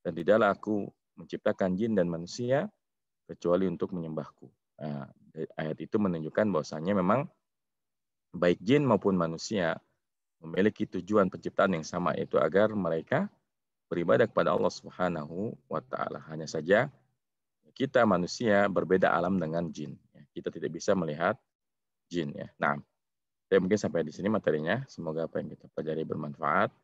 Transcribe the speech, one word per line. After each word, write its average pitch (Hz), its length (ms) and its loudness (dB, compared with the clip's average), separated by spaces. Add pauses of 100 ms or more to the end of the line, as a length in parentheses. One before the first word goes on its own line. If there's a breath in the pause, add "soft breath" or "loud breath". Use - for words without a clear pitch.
Dan 90 140 -6
tidaklah 101 400 6
aku 104 320 -2 (320)
menciptakan 92 560 0
jin 113 180 0
dan 92 140 4
manusia 120 640 -2 (560)
kecuali 87 400 2
untuk 87 260 -2
menyembahku. 80 540 -8 (340)
Nah, 71 300 -8 (480)
ayat 80 220 -4
itu 78 180 -6
menunjukkan 90 500 0
bahwasanya 80 460 -2
memang 101 320 2 (1040)
baik 90 300 2
jin 139 240 4
maupun 101 320 4
manusia 82 580 -2 (640)
memiliki 90 480 -2
tujuan 95 400 2
penciptaan 92 480 -2
yang 78 80 -6
sama, 87 320 -2
yaitu - 240 -2
agar 95 320 2
mereka 101 560 -2 (600)
beribadah 92 400 2
kepada 82 240 2
Allah 101 160 0
Subhanahu 87 800 -6 (140)
wa - 160 -6
taala. - 480 -8
Hanya 78 160 -10
saja 87 400 2 (920)
kita 127 240 4
manusia 101 640 2
berbeda 90 400 2
alam 90 320 2
dengan 82 320 -2
jin. 73 240 -10 (160)
Ya, - 80 -20 (160)
kita 85 160 -8
tidak 80 240 -6
bisa 101 160 -2
melihat 85 480 -2 (720)
jin, 73 240 -4
ya. - 240 -12
Nah, 73 160 0 (720)
ya, 95 80 4
mungkin 95 240 2
sampai 85 240 -2
di 76 80 -8
sini 90 160 -4
materinya. 95 560 0
Semoga 80 400 -6
apa 78 160 -6
yang 78 80 -10
kita 76 240 -18
pelajari 78 320 -6
bermanfaat. 78 640 -2 (160)